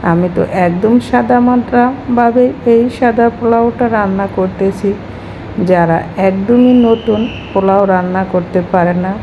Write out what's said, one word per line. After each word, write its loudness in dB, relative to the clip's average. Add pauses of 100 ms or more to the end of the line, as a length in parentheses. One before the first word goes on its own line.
(100)
আমি 0
তো 0 (240)
একদম 0
সাদা 0
মাটাভাবে 0 (220)
এই 4 (160)
সাদা 2
পোলাওটা 0
রান্না -2 (100)
করতেছি। -2 (800)
যারা 4 (300)
একদমই 2 (140)
নতুন, 0 (320)
পোলাও 2
রান্না 0
করতে -2 (120)
পারে 2
না -2 (100)